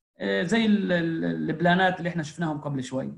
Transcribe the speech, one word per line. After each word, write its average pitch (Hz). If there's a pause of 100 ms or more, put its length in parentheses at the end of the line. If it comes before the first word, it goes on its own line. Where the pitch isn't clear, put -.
(200)
آه، 196
زي 220
ال-، 196
ال-، 165
البلانات 170
اللي 170
احنا 165
شفناهم 151
قبل 139
شوي. 135